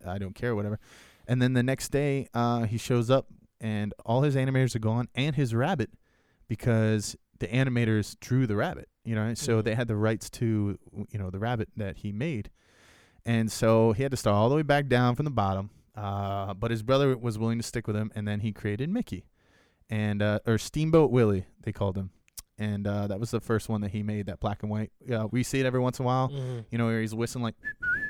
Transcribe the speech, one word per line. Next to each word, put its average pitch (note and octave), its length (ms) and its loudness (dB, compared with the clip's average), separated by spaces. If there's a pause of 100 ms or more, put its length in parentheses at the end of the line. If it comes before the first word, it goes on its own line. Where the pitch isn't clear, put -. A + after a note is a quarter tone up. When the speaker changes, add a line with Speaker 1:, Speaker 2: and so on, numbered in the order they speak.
Speaker 1:
I F#2+ 120 -6
don't G2 160 -8
care," A#2+ 200 -4
whatever. G#2 240 -4 (480)
And B2+ 160 2
then B2+ 120 4
the B2+ 80 4
next C3 280 -2
day, C#3 440 0
uh, A#2+ 300 0
he A2 140 -2
shows A#2+ 320 0
up C3 160 4 (340)
and G#2 320 -4 (140)
all A#2+ 160 2
his C#3+ 140 2
animators C3 400 2
are - 40 -2
gone A2 340 0
and C#3 220 0
his B2+ 180 0
rabbit B2+ 360 0 (580)
because A2 680 2 (240)
the B2+ 80 -6
animators A#2+ 720 2
drew B2+ 260 2
the G#2 100 0
rabbit, C3+ 320 -4 (160)
you A2+ 100 -4
know, A2 200 -2
so A2+ 240 2
Speaker 2:
Mm-hmm. A2 60 2
Speaker 1:
they A2 100 0
had A#2 140 0
the A2+ 80 0
rights A2 340 0
to, G#2+ 480 0 (320)
you A2 80 -8
know, F#2+ 120 -6
the F#2 80 -8
rabbit A2+ 380 -2
that G2 220 -6
he G#2 140 -8
made. A#2 380 -6 (760)
And A2+ 260 2
so A2+ 400 6
he G#2+ 100 0
had C3+ 100 0
to B2+ 40 -4
start G#2+ 180 2
all G#2 140 6
the C#3 80 4
way D#3+ 60 2
back C#3+ 260 2
down B2 280 4
from D3 80 -2
the D3+ 60 -2
bottom. G2 400 0 (240)
Uh, G2 600 -4
but A2 160 -4
his A2+ 120 -2
brother C3+ 360 4
was A2+ 200 -4
willing A2+ 200 0
to A#2 60 -4
stick - 240 -6
with G#2+ 80 0
him, G#2+ 180 -2
and G#2 120 -6
then G#2 140 -2
he G#2+ 120 -2
created G#2+ 360 -4
Mickey, G3 380 -6 (640)
and, G#2+ 320 0
uh, G#2 240 2
or A2+ 100 4
Steamboat D#3 540 4
Willie, G#2+ 360 4 (160)
they A2 100 -6
called G2 260 -2
him. F#2+ 120 -6 (460)
And, G#2 300 -4
uh, G2+ 220 -2
that G2 120 -4
was A2+ 120 -6
the A2+ 80 0
first - 280 -2
one A2 140 -2
that G2+ 80 -4
he G#2 120 -4
made, G#2 240 -4
that G2+ 140 -10
black G#2 220 -4
and G#2+ 80 -4
white. G#2+ 220 -4 (200)
Uh, A2 180 0
we B2 120 0
see C3+ 180 -2
it C3 60 2
every B2+ 140 2
once B2 180 0
in C3 60 -2
a - 20 2
while, B2+ 220 2
Speaker 2:
Mm-hmm. B2+ 320 -6 (100)
Speaker 1:
you A#2 80 -4
know, A#2 80 2
where A2+ 140 0
he's A2 140 -4
whistling A#2 300 -4
like, A2+ 100 -4 (540)